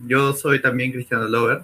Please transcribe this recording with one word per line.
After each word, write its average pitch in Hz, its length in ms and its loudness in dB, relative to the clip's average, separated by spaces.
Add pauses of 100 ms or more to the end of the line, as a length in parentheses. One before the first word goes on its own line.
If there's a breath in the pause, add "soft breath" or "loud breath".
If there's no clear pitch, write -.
yo 135 280 2
soy 143 280 0
también 127 300 0
Cristiano 120 360 -4
lover, 117 360 2